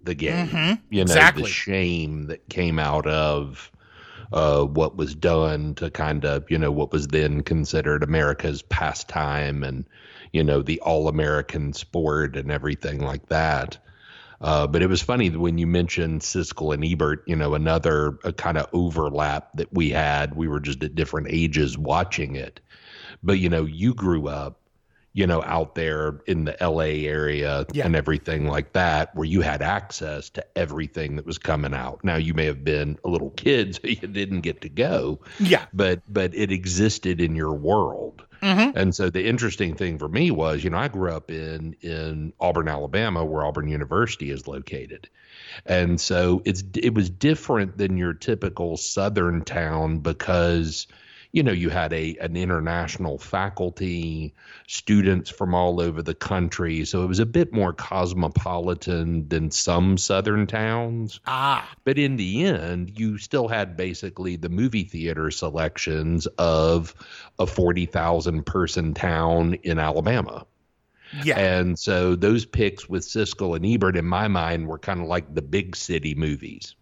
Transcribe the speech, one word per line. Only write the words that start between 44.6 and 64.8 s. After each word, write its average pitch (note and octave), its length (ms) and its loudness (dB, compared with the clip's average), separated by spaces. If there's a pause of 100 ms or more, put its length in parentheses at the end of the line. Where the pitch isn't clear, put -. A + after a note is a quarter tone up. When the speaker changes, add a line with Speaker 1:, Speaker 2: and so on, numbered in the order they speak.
Speaker 1:
And F2 340 4
so F2+ 420 4
it's, F#2+ 200 0 (100)
it A2+ 220 2
was F#2 160 2
different G#2 680 0
than F#2+ 200 0
your F2 160 0
typical F2 640 -2
Southern F#2+ 640 0
town D#2+ 560 -2
because, E2 880 0 (460)
you D#3+ 100 4
know, A#2 100 4
you F2 160 0
had D#2+ 240 -2
a, D#2+ 240 -4
an E2 180 -6
international E2+ 840 -2
faculty, F2 1160 -4 (340)
students F#2+ 600 2
from F2+ 240 -2
all F2+ 260 4
over E2+ 220 -2
the D#2+ 120 -4
country. E2 720 -2
So F2+ 200 -2
it F2+ 40 0
was F2+ 120 2
a A2+ 60 4
bit C#3 280 2
more G2 180 2
cosmopolitan F2 1600 -2
than D#2+ 200 0
some F#2 480 4
Southern G2+ 480 2
towns. A2+ 800 -2
Speaker 2:
Ah. C3 440 0 (160)
Speaker 1:
But C3+ 120 2
in C#3 200 2
the G2+ 260 0
end, F2+ 560 -2
you A2 180 0
still B2 300 -2
had G2 300 -2
basically F#2 580 -6
the E2+ 140 -6
movie A2 340 0